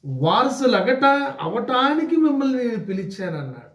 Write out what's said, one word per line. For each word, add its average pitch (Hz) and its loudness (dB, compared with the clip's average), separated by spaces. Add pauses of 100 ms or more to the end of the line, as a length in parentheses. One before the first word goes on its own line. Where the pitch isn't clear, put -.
వారసులు 214 2
అగట-, 277 2
అవటానికి 262 0
మిమ్మల్ని 269 2
నేను 220 -4
పిలిచానన్నాడు. 170 -8